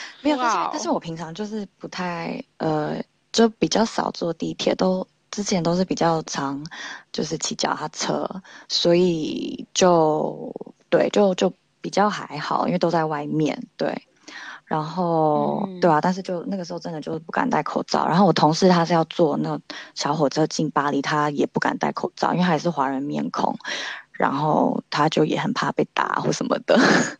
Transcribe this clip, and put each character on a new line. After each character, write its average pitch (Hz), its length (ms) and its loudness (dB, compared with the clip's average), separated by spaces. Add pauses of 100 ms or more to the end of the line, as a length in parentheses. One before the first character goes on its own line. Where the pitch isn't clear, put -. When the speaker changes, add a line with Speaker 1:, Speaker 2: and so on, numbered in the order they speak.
(220)
Speaker 1:
没 277 80 2
有， 285 80 2
但 247 120 0
是， 208 60 2
Speaker 2:
哇 170 80 0
哦。 - 80 -2
Speaker 1:
但 302 80 -4
是 - 80 -4
我 262 100 0
平 165 160 -8
常 165 200 -10
就 214 100 -6
是 208 240 -6 (100)
不 - 80 -12
太， 170 560 -6 (140)
呃， 156 420 -2 (320)
就 226 200 6
比 165 180 0
较 196 160 2
少 - 280 -2
坐 170 200 -4
地 165 220 -6
铁， - 200 0
都， 185 320 0 (240)
之 - 120 -6
前 190 200 0
都 170 140 2
是 185 80 2
比 - 100 -4
较 165 280 2
常 139 420 -6 (480)
就 - 100 -4
是 165 140 -4
骑 - 180 -6
脚 - 200 -2
踏 151 140 -6
车， 147 380 -4 (420)
所 - 260 4
以 170 800 0
就， 156 760 2 (380)
对， - 220 4
就， 202 240 4
就 185 180 2 (300)
比 175 80 -8
较 202 180 2
还 180 300 -8
好， - 280 -2
因 151 60 0
为 180 60 0
都 175 120 2
在 165 140 2
外 151 220 -4
面， 147 400 0 (100)
对。 - 300 -4 (600)
然 160 160 -2
后， 156 840 0
Speaker 2:
嗯。 185 100 -14
Speaker 1:
对 175 120 4
啊， 151 100 4
但 175 120 2
是 185 100 -6
就 180 240 -6
那 196 100 -4
个 180 80 -6
时 170 80 -10
候 170 60 -8
真 175 140 -10
的 160 80 -8
就 160 120 -8
是 160 60 -4
不 160 120 -12
敢 - 180 -2
戴 156 140 0
口 - 200 -4
罩。 - 260 0
然 160 80 2
后 196 80 6
我 175 80 6
同 156 200 4
事 180 160 4
他 175 160 6
是 170 100 2
要 160 100 4
坐 156 320 2
那 151 240 -2 (340)
小 143 200 -2
火 156 140 2
车 156 180 2
进 156 240 -2
巴 143 200 0
黎， 143 120 0
他 151 280 0
也 139 160 0
不 - 140 -4
敢 - 160 0
戴 147 160 0
口 - 240 -4
罩， - 160 0
因 165 80 2
为 180 40 4
他 175 100 4
也 147 40 2
是 175 120 -2
华 135 180 0
人 135 140 -2
面 147 280 -4
孔， - 240 -2 (580)
然 - 200 0
后 151 560 2
他 151 220 2
就 156 160 2
也 - 120 -2
很 151 140 -2
怕 147 200 -2
被 - 200 0
打 - 220 0
或 - 180 0
什 - 140 -2
么 - 140 0
的。 - 200 4 (400)